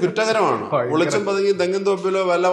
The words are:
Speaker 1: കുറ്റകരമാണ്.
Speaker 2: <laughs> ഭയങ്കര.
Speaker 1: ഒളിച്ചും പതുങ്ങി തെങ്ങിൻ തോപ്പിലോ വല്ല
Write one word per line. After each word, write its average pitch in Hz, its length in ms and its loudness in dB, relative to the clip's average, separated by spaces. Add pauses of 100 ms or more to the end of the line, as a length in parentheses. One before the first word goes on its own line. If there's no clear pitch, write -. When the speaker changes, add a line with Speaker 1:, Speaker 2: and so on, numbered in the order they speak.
Speaker 1:
കുറ്റകരമാണ്. 185 640 0
Speaker 2:
<laughs> - 40 -10
ഭയങ്കര. 127 240 0
Speaker 1:
ഒളിച്ചും 185 320 0
പതുങ്ങി 196 320 0
തെങ്ങിൻ 185 280 -2
തോപ്പിലോ 190 340 0 (100)
വല്ല 180 220 2